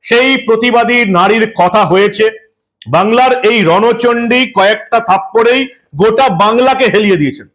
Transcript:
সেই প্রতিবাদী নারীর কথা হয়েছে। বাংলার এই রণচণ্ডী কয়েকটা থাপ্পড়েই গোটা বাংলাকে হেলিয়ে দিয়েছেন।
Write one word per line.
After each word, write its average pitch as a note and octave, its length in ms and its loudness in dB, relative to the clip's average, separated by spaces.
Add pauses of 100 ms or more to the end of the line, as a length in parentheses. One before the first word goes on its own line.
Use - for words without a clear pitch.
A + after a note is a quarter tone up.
সেই B3+ 320 0
প্রতিবাদী A#3 600 0 (120)
নারীর G3+ 360 2 (100)
কথা F3+ 300 0
হয়েছে। G3+ 400 0 (640)
বাংলার A3 440 2 (140)
এই A3+ 180 2
রণচণ্ডী A#3 760 0 (140)
কয়েকটা G#3 440 0
থাপ্পড়েই A3+ 640 0 (340)
গোটা A3 300 2 (180)
বাংলাকে B3+ 420 0
হেলিয়ে G3 360 0
দিয়েছেন। C#3 340 -6